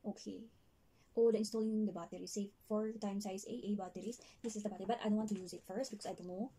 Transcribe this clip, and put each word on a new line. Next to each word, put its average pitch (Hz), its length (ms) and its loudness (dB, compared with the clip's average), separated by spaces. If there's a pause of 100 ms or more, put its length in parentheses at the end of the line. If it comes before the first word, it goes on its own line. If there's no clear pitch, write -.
Okay. 202 360 -8 (720)
Oh, 233 140 10
the 214 80 6
installing 220 480 2
the 180 60 0
battery. 175 340 -8
Safe 202 240 -2 (180)
four 220 240 2 (100)
times 202 220 0
size 196 240 -4
A 233 60 -4
A 226 200 -4
batteries. 202 460 -4 (220)
This 226 140 -4
is 208 60 -4
the 208 80 -2
battery, 196 160 -4
but 233 160 2
I 208 80 2
don't 214 80 6
want 214 120 2
to 196 80 2
use 180 140 -6
it 180 140 -10
first 214 240 -2
because 208 160 -8
I 185 80 -4
don't 180 140 -10
know. 196 300 -4